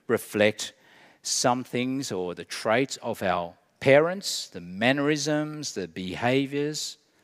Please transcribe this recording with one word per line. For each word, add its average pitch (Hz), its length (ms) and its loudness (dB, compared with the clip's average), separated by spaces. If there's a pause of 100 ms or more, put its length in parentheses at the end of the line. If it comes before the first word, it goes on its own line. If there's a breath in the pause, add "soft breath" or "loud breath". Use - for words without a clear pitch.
reflect - 680 0 (500 soft breath)
some 127 420 0
things 127 480 -4
or 90 220 -4
the 87 100 -12
traits 120 540 0
of 117 240 -6
our 90 300 0 (280)
parents, 160 680 4
the 92 120 -14
mannerisms, 143 1120 -2
the 92 140 -4
behaviours. 131 1120 -2 (260 soft breath)